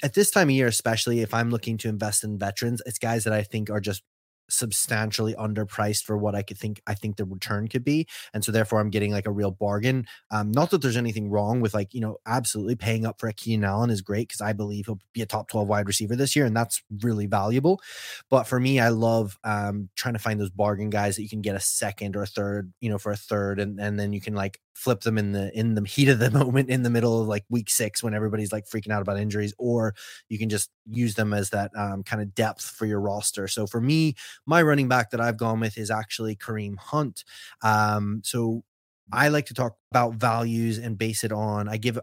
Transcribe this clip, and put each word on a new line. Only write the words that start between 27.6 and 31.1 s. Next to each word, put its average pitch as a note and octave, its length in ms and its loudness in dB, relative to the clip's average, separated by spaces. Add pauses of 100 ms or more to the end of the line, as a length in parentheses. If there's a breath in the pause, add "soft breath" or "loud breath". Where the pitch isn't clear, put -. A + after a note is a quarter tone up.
six - 340 -2
when A2 100 -2
everybody's, G#2+ 380 0
like, G#2+ 160 -6
freaking G#2+ 240 -4
out G#2 100 0
about G2 180 -2
injuries, G#2 380 -2
or A#2 360 0 (360 loud breath)
you A2 80 -6
can A2 120 -2
just G#2 200 -2 (200)
use A#2 260 0